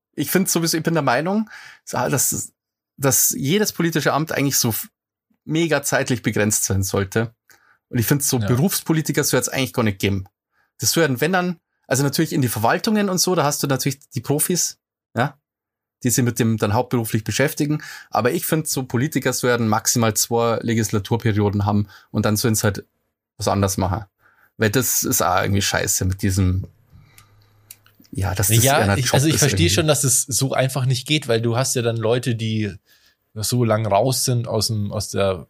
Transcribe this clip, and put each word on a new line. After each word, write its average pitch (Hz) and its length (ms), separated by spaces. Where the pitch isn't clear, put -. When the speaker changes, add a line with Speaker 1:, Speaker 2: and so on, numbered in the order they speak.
Speaker 1:
ich - 180
find 185 180
sowieso, 165 280
ich 160 60
bin 165 100
der 156 100
Meinung, 165 460
dass, 127 600
dass - 420
jedes 170 360
politische 160 400
Amt 151 180
eigentlich 135 260
so 120 120
f-, - 200
mega 156 400
zeitlich 131 400
begrenzt 107 420
sein 98 180
sollte. 101 500
Und 123 100
ich 110 60
find, 139 160
so - 180
Speaker 2:
Ja. 101 80
Speaker 1:
Berufspolitiker 151 760
soll 131 160
es - 80
eigentlich 131 240
gar 120 120
nicht 104 160
geben. 98 260
Das - 120
soll 165 160
dann, 127 140
wenn 156 100
dann, 180 280
also 127 160
natürlich 156 300
in 147 80
die 123 80
Verwaltungen 180 600
und 185 100
so, 180 140
da 165 120
hast 143 180
du 160 40
natürlich 135 420
die - 100
Profis, 151 580
ja, 127 240
die 127 60
sich 120 140
mit 117 160
dem 113 180
dann 104 160
hauptberuflich 117 500
beschäftigen. 147 580
Aber 117 240
ich 175 120
find, 160 220
so 135 160
Politiker 131 480
sollten 120 380
maximal 110 460
zwei 117 460
Legislaturperioden 104 1040
haben 104 220
und 107 140
dann 107 100
sollen's 110 300
halt 101 200
was 104 100
anders 98 300
machen. 92 260
Weil 110 120
das 117 340
ist - 180
auch 90 200
irgendwie 101 200
scheiße 92 420
mit 95 200
diesem, 95 440
ja, 92 240
dass 98 140
das 113 160
Speaker 2:
Ja, 139 140
Speaker 1:
eher 101 120
ein 101 80
Speaker 2:
ich, 123 60
Speaker 1:
Job - 80
Speaker 2:
also 135 140
ich 160 80
Speaker 1:
ist - 40
Speaker 2:
verstehe 151 280
Speaker 1:
irgendwie. 170 80
Speaker 2:
schon, 165 120
dass 147 160
es 131 200
so 131 280
einfach 131 340
nicht 127 220
geht, 151 220
weil 113 120
du 117 140
hast 131 200
ja 123 60
dann 117 140
Leute, 117 400
die 110 400
so 123 240
lang 110 220
raus 113 400
sind 120 220
aus 104 200
dem, 101 240
aus 101 180
der 98 400